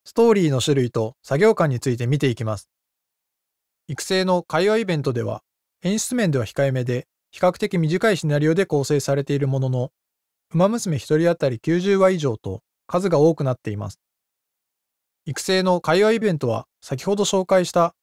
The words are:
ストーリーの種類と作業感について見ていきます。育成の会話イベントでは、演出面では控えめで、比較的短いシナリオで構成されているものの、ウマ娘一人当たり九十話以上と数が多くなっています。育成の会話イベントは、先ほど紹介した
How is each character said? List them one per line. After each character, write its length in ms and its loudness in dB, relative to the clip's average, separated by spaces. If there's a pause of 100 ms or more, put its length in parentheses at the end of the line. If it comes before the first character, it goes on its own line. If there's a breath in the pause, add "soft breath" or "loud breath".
ス 80 -20
ト 160 4
ー 40 6
リ 160 2
ー 20 0
の 100 0
種 140 2
類 160 0
と 320 -4
作 160 -2
業 160 4
感 160 0
に 80 -2
つ 100 -4
い 80 0
て 80 -4
見 140 0
て 80 0
い 80 0
き 80 -8
ま 160 -6
す。 100 -20 (1160)
育 160 -10
成 220 0
の 180 2
会 260 0
話 80 2
イ 80 -2
ベ 120 -2
ン 40 -2
ト 100 -2
で 120 -2
は、 180 -6 (400)
演 160 -2
出 160 -6
面 160 2
で 80 2
は 80 -2
控 200 -2
え 60 0
め 120 -2
で、 240 -4 (240)
比 80 -16
較 140 2
的 260 -4
短 320 0
い 60 0
シ 100 -4
ナ 100 2
リ 100 2
オ 60 2
で 140 0
構 160 0
成 160 0
さ 160 -2
れ 80 -2
て 100 -4
い 60 0
る 80 -2
も 120 -2
の 100 -2
の、 220 -4 (600)
ウ 40 0
マ 120 4
娘 280 -4
一 200 -2
人 120 2
当 60 0
た 140 0
り 100 -8
九 200 0
十 180 0
話 140 4
以 80 -2
上 180 -4
と 240 -10 (240)
数 240 -2
が 80 2
多 160 6
く 100 -4
な 100 0
っ 60 -6
て 120 -8
い 60 -6
ま 120 -8
す。 100 -18 (1300)
育 160 -10
成 220 0
の 180 2
会 220 2
話 80 4
イ 80 0
ベ 140 0
ン 40 -2
ト 100 -2
は、 200 -4 (140)
先 240 -8
ほ 100 0
ど 80 0
紹 220 0
介 200 2
し 60 -10
た 320 0